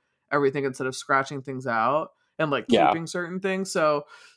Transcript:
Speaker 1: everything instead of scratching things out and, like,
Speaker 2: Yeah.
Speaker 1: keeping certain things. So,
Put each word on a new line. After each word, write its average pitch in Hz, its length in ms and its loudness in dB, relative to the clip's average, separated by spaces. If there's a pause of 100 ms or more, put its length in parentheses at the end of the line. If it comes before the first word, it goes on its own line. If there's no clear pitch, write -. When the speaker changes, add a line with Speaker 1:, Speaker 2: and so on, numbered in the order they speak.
(320)
Speaker 1:
everything 143 320 2
instead 131 220 -4
of 131 100 -4
scratching 135 460 -2
things 131 240 -10
out 123 440 0 (280)
and, 156 140 0
like, 123 180 0
Speaker 2:
Yeah. 185 200 6
Speaker 1:
keeping 160 180 0
certain 180 320 -6
things. 190 320 -4
So, 151 340 2 (320)